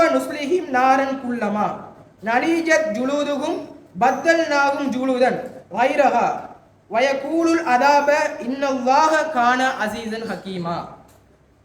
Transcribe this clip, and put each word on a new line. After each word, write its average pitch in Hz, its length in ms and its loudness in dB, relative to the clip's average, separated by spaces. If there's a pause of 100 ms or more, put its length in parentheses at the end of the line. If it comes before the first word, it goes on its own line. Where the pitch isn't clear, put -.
(100)
நுஸ்லிஹிம் 294 580 -2
நாரன் 269 520 2
குல்லமா 214 480 -2 (560)
நலீஜத் 311 680 2
ஜுலூதுஹும் 285 680 -2 (400)
பத்தல்நாஹும் 285 880 2
ஜுலூதன் 254 480 0 (320)
வைரஹா 240 580 2 (600)
வயகூலுல் 294 760 0
அதாப 285 440 4 (340)
இன்னல்லாஹ 277 880 0
கான 247 300 2 (200)
அசீசன் 220 480 -6
ஹக்கீமா." 175 480 -6 (880)